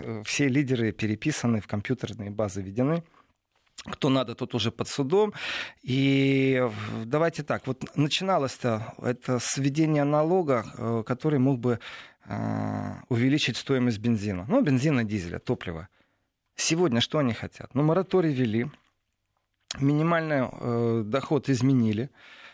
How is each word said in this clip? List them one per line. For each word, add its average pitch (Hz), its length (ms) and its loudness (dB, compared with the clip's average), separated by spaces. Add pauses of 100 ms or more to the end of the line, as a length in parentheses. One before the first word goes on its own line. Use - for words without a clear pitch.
Э, 113 220 -8
все 143 220 0
лидеры 123 440 2
переписаны, 110 720 -2
в - 60 -18
компьютерные 107 640 -6
базы 101 300 -4
введены. 127 420 -2 (800)
Кто - 240 -2
надо, 127 260 0
тот - 200 -6
уже 110 160 0
под - 180 -6
судом. 190 440 2 (480)
И 135 800 4
в-, 110 440 -4
давайте 151 380 0
так, 117 240 -4
вот - 280 -6
начиналось-то 139 1080 0
это 123 380 -2
с - 180 -2
введения 143 460 2
налога, 151 640 2 (120)
э, 113 280 -2
который 143 340 0
мог 131 200 4
бы, 117 200 0 (460)
э, 107 680 -4 (140)
увеличить 127 480 2
стоимость 123 440 0
бензина. 104 500 -2
Ну, 262 120 4
бензина, 135 440 2
дизеля, 87 340 -4
топлива. 90 480 -6 (680)
Сегодня 160 460 2
что - 180 -2
они 123 140 2
хотят? - 420 -12
Ну, 139 80 2
мораторий 165 500 4
ввели, 120 320 2 (1120)
минимальный, 151 720 2
э, 117 540 0
доход 131 440 0
изменили. 120 600 2 (440)